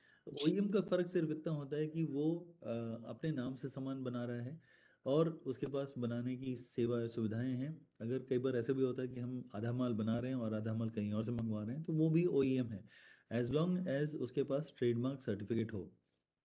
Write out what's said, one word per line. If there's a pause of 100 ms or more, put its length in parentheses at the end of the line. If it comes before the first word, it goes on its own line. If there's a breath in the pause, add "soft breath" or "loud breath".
(420 soft breath)
ओईएम
का
फ़र्क
सिर्फ
इतना
होता
है
कि
वो, (240)
अ, (400)
अपने
नाम
से
सामान
बना
रहा
है (440 soft breath)
और
उसके
पास
बनाने
की
सेवा
सुविधाएं
हैं। (140)
अगर
कई
बार
ऐसा
भी
होता
है
कि
हम
आधा
माल
बना
रहे
हैं
और
आधा
माल
कहीं
और
से
मंगवा
रहे
हैं,
तो
वो
भी
ओईएम
है। (480 loud breath)
As
long (100)
as
उसके
पास
ट्रेडमार्क
सर्टिफिकेट
हो, (460)